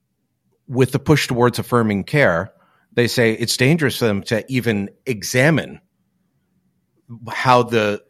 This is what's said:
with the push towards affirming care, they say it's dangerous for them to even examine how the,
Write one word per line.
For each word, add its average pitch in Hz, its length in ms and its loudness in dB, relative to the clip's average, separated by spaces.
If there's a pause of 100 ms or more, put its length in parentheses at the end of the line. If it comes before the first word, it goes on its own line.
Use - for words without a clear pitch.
(680)
with 127 240 0
the 135 60 0
push 147 300 0
towards 120 320 2
affirming 110 440 0
care, 101 480 0 (420)
they 120 140 2
say 113 260 2
it's 110 240 -4
dangerous 139 400 0
for 123 80 0
them 101 180 -2
to 107 280 -4
even 110 380 -2 (160)
examine 127 760 -2 (1500)
how 123 340 2
the, 107 460 -2